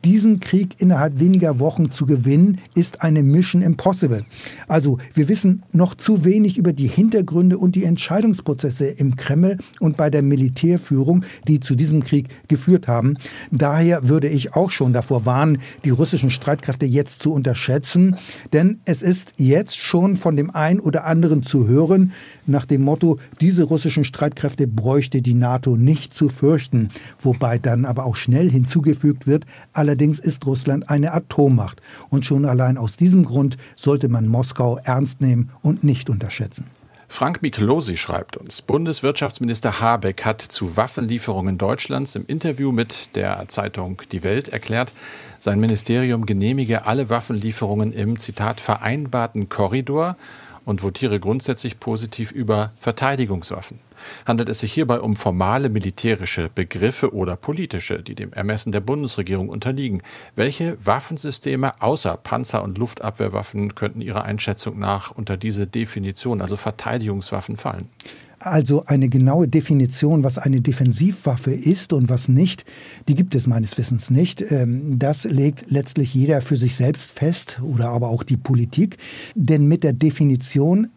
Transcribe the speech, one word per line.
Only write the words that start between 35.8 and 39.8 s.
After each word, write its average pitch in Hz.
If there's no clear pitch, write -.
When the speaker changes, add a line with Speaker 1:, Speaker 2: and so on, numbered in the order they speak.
Speaker 1:
nicht 139
unterschätzen. 107
Speaker 2:
Frank 165
Miklosi 110
schreibt -
uns, -
Bundeswirtschaftsminister 135